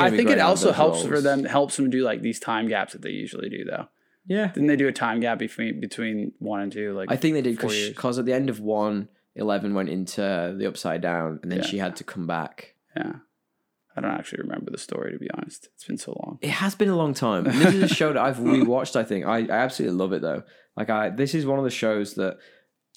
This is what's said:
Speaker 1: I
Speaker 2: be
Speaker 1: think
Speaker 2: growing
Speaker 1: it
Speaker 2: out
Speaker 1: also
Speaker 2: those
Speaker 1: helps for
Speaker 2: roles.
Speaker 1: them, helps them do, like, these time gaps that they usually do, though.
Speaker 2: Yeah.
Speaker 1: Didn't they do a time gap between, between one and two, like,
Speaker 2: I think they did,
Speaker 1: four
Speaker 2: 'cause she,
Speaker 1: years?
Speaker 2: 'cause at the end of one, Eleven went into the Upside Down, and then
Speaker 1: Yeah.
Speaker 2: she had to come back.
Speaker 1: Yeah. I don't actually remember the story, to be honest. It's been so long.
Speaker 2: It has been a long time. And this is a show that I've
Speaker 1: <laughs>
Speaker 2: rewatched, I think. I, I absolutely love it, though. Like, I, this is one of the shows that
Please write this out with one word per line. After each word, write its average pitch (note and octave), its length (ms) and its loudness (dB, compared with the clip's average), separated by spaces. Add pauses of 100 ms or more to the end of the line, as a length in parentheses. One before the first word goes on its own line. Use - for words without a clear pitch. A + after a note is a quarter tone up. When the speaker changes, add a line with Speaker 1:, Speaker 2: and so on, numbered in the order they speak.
Speaker 1:
I - 40 6
Speaker 2:
be G#3+ 60 2
Speaker 1:
think A#3 120 6
Speaker 2:
growing A3 100 6
Speaker 1:
it E3 40 6
Speaker 2:
out E3 80 6
Speaker 1:
also F#3+ 180 4
Speaker 2:
those D3+ 80 4
Speaker 1:
helps E3 260 4
for D3+ 80 -2
Speaker 2:
roles. D3 140 2
Speaker 1:
them, C#3 200 4
helps C#3+ 320 2
them C3+ 140 2
do, B2+ 140 2
like, A2 180 0
these A#2 160 -2
time A2+ 300 0
gaps G2+ 240 0
that - 100 -16
they G2+ 80 -6
usually G2 380 -8
do, - 160 -8
though. - 240 -6 (380)
Speaker 2:
Yeah. G3+ 260 0
Speaker 1:
Didn't D3 160 2
they D3 80 6
do C#3 100 4
a C3 60 2
time A#2 280 0
gap A#2 180 0
between, A#2 420 -4
between G#2+ 580 -4
one G#2 220 -4
and G2+ 100 -4
two, G#2 220 -6
like, F#2+ 180 -4
Speaker 2:
I B2 60 0
think D#3 180 2
they C#3+ 80 0
did, A#2 160 0
Speaker 1:
four A#2 120 -2
Speaker 2:
'cause G#2 60 0
she, G#2 100 0
Speaker 1:
years? G#2+ 100 -8
Speaker 2:
'cause B2 220 0
at A#2+ 80 0
the B2+ 60 2
end C3 160 2
of A2 120 -2
one, G#2+ 480 0 (260)
Eleven G2+ 400 0
went F#2+ 140 0
into F#2 680 -2
the G2+ 120 -2
Upside F2 320 -4
Down, E2+ 420 -2
and F2 80 -6
then F2+ 100 0
Speaker 1:
Yeah. - 60 0
Speaker 2:
she G2+ 120 -4
had F2+ 180 -4
to - 80 -14
come F2+ 240 -8
back. - 460 -6 (220)
Speaker 1:
Yeah. - 180 -6 (840)
I - 60 -6
don't G#2 100 -2
actually - 300 -8
remember - 280 -8
the - 80 -8
story, - 340 -6
to - 60 -8
be - 140 -8
honest. - 420 -12
It's - 100 -20
been - 140 -6
so - 140 -10 (120)
long. - 180 -10
Speaker 2:
It D3 80 -2
has G3 260 0
been G#3 140 4
a F3+ 60 4
long D#3 160 2
time. G#2+ 340 2
And B2+ 140 2
this F3+ 140 6
is F#3+ 160 2
a - 40 2
show D#3 180 2
that A#2+ 100 2
I've C3+ 140 0
Speaker 1:
<laughs> - 20 -10
Speaker 2:
rewatched, B2+ 560 2
I A#2 80 2
think. G2 240 -2
I, A2+ 120 2
I A2+ 120 -2
absolutely A2+ 480 0
love F#2 140 0
it, F2 100 -2
though. D#2+ 220 -4 (320)
Like, A2 140 -4
I, G#2+ 200 0
this C3+ 240 -2
is D#3 100 0
one C#3 140 0
of C3+ 60 0
the B2+ 80 0
shows G#2+ 420 0
that F#2+ 240 -2 (580)